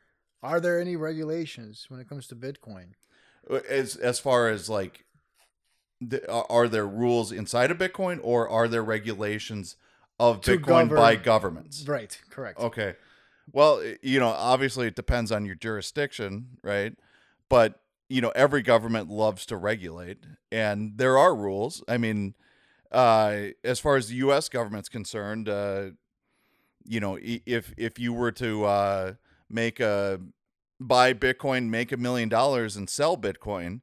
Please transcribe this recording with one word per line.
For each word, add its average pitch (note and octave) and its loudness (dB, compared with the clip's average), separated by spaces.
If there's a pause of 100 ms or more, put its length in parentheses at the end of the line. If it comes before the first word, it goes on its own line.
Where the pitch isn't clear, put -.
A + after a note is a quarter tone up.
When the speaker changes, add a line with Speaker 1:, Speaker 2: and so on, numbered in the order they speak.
(420)
Speaker 1:
Are D#3 -2
there F3 0
any F3+ -4
regulations D#3 -8
when B2+ -18
it B2+ -20
comes C#3 -16
to B2 -18
Bitcoin? A2 -16 (540)
Speaker 2:
Uh, C3+ -2
as, C3 -2
as B2 -2
far A#2+ 4
as, G#2 -4
like, G2+ -6 (960)
the, B2+ -6
are, A#2 -2
are A#2+ 6
there G#2+ 0
rules A2+ 0
inside A#2+ 0
of F3 -4
Bitcoin, F#3 -4
or A#2 2
are A2+ 2
there A2+ 0
regulations G#2+ -4 (420)
of A#2 4
Speaker 1:
To F#3 2
Speaker 2:
Bitcoin E3 6
by A#2 8
Speaker 1:
govern G2 -2
Speaker 2:
governments? A2 0
Speaker 1:
Right, C3 -8 (100)
correct. A#2 -14
Speaker 2:
Okay. A2 -4 (580)
Well, C#3 6
i-, G#2+ -8
you C3+ 2
know, A#2+ 4
obviously B2 0
it G#2 -6
depends A#2+ -2
on G#2 -2
your F#2+ -8
jurisdiction, A2 -8
right? G2+ -4 (540)
But, A2+ 4 (280)
you C3 -2
know, A#2 0
every C3+ 4
government A2+ 2
loves G#2 0
to A2+ -8
regulate, F2+ -6 (260)
and G#2+ -2
there C3 6
are E3 6
rules. G2+ -4
I A#2+ 0
mean, G#2+ -2 (560)
uh, A2 6 (280)
as B2 -2
far C#3+ 2
as A#2 -2
the B2 -10
U C3+ 2
S D3+ 2
government's G#2+ -6
concerned, G#2+ -8
uh, G2+ -4 (920)
you A2 -4
know, G2 -4
i-, A#2 -8
if, A#2 -4
if A2+ -8
you A#2+ -4
were A#2+ -2
to, G#2+ -4
uh, G2+ 0 (360)
make A#2 -4
a, G2+ 0 (600)
buy B2+ 6
Bitcoin, B2+ 0
make A#2 -2
a B2+ -4
million A#2+ -2
dollars A#2 0
and G2 -10
sell D#3+ 0
Bitcoin, G2 -6